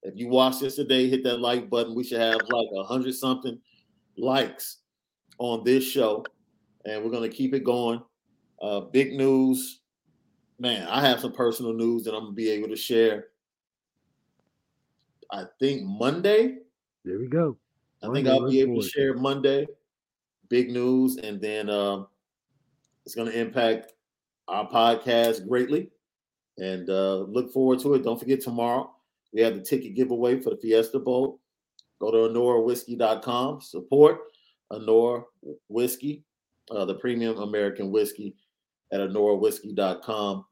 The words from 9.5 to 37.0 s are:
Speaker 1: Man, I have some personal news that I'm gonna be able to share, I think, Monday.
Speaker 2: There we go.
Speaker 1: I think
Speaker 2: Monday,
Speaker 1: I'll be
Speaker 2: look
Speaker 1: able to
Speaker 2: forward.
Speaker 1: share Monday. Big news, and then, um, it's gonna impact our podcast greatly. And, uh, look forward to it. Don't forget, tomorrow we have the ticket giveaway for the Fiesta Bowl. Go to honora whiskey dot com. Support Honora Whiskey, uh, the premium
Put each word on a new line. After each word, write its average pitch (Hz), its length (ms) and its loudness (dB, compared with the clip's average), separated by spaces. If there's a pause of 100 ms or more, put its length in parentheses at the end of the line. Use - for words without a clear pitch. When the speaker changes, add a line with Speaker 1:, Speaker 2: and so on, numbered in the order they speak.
Speaker 1:
Man, 113 280 -4
I 120 140 0
have 127 180 4
some 120 140 -6
personal 117 400 -2
news 117 320 -2
that 110 100 -6
I'm 110 80 -8
gonna 104 100 -12
be 110 180 -2
able 107 180 -4
to 107 80 -8
share, 113 540 2 (2000)
I 98 140 -10 (160)
think, 135 240 0
Monday. 175 760 2 (440)
Speaker 2:
There 101 160 -8
we 127 80 -6
go. 151 300 0 (440)
Speaker 1:
I - 120 -12
think 131 140 0
Speaker 2:
Monday, - 40 4
Speaker 1:
I'll 131 80 6
be 127 60 0
Speaker 2:
look 131 80 2 (160)
Speaker 1:
able 117 120 0
to - 0 -
Speaker 2:
forward. - 100 -6
Speaker 1:
share 139 240 0
Monday. 139 520 0 (840)
Big 123 220 2
news, 127 460 2
and 104 240 -8
then, 107 280 -4
um, 101 380 -2 (960)
it's - 100 -16
gonna 117 160 -4
impact 113 640 0 (540)
our 101 220 -4
podcast 117 800 2
greatly. 127 440 0 (680)
And, 92 320 -8
uh, 95 280 0 (100)
look 123 240 -4
forward 131 280 4
to 143 160 2
it. 131 80 2
Don't 120 160 -2
forget, 135 200 -2
tomorrow 120 540 -2 (400)
we 107 80 2
have 113 140 4
the 98 60 -10
ticket 127 320 -4
giveaway 123 460 0
for 113 120 -4
the 101 60 -6
Fiesta 113 420 2
Bowl. 131 400 -2 (600)
Go 110 120 -2
to 113 180 6
honora 120 320 4
whiskey 120 340 -2
dot 110 280 2
com. 131 360 -2
Support - 600 6 (500)
Honora 113 540 2 (420)
Whiskey, 127 560 -4 (480)
uh, 101 140 -2
the 95 100 -4
premium 117 440 -4